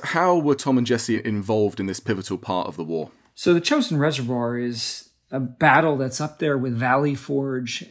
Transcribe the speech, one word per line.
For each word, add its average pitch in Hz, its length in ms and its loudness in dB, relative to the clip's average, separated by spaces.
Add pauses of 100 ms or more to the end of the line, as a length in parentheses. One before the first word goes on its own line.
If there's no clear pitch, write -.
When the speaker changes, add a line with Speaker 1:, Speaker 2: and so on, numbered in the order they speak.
Speaker 1:
how 175 340 2
were 147 160 4
Tom 135 240 2
and 120 80 2
Jesse 113 380 0
involved 104 560 0
in 95 60 -2
this 95 120 -4
pivotal 95 400 -4
part 92 300 -4
of 85 80 -12
the 85 80 -6
war? 78 260 -4 (240)
Speaker 2:
So - 180 2
the 170 80 4
Chosin 233 380 0
Reservoir 123 580 0
is 120 520 -6 (240)
a 135 80 -2
battle 147 560 4
that's 131 240 -4
up 151 180 -6
there 147 180 2
with 127 180 -2
Valley 131 420 2
Forge, 135 760 -4